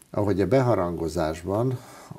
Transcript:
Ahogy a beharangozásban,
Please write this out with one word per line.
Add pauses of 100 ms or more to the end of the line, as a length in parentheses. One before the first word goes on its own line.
(120)
Ahogy
a
beharangozásban, (400)